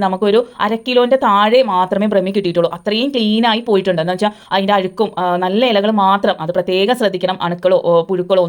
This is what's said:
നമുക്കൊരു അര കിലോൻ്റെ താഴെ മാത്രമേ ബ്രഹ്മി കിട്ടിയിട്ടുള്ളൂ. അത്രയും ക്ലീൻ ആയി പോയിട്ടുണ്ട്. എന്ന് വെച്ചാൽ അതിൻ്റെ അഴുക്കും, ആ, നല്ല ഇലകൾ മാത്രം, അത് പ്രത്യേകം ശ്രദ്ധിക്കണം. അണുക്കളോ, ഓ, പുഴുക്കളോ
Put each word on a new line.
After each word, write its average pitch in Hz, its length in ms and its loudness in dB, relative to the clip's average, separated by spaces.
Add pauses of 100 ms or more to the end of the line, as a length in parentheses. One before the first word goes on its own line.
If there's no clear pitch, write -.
നമുക്കൊരു 202 340 0 (260)
അര 214 100 -2 (120)
കിലോൻ്റെ 247 380 2
താഴെ 214 360 4 (120)
മാത്രമേ 185 400 0
ബ്രഹ്മി 190 240 0
കിട്ടിയിട്ടുള്ളൂ. 170 400 0
അത്രയും 220 380 -4
ക്ലീൻ 220 360 0
ആയി 226 180 -2
പോയിട്ടുണ്ട്. 190 340 0
എന്ന് 180 140 -2
വെച്ചാൽ 208 160 -2 (220)
അതിൻ്റെ 196 240 0
അഴുക്കും, 185 320 -4 (120)
ആ, - 20 -2 (200)
നല്ല 196 180 0 (100)
ഇലകൾ 202 180 0 (120)
മാത്രം, 196 420 2
അത് 170 120 -4
പ്രത്യേകം 190 440 0
ശ്രദ്ധിക്കണം. 185 460 -2
അണുക്കളോ, 175 320 0 (120)
ഓ, - 20 4 (180)
പുഴുക്കളോ 180 380 0